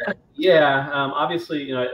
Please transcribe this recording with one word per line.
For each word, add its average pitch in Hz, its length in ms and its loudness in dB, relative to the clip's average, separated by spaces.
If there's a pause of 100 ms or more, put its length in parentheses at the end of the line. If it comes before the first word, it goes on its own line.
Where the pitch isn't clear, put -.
(380)
Yeah, 147 540 4
um, 139 200 -2
obviously, 156 500 -4
you 135 100 -8
know, 123 220 -2